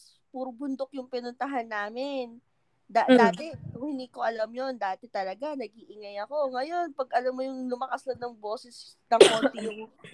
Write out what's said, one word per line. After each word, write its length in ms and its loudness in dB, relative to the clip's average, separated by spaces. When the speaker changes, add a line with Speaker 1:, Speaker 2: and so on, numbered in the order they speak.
Speaker 1:
puro 220 -6
bundok 420 -6
yung 140 -8
pinuntahan 580 -4
namin. 760 -6
Da-, 200 2
Speaker 2:
Mm. 160 10
Speaker 1:
dati, 240 6
kung 180 -10
hindi 220 -6
ko 160 -6
alam 240 0
yun, 260 -4
dati 320 -4
talaga, 460 -4
nag-iingay 680 -12
ako. 360 -2
Ngayon, 400 -2
pag 160 -2
alam 240 2
mo 80 -2
yung 240 -4
lumakas 400 -4
lang 100 -4
ng 160 -8
boses, 640 -10
ng 140 6
konti 400 6
Speaker 2:
<coughs> 80 -6
Speaker 1:
yung 240 -10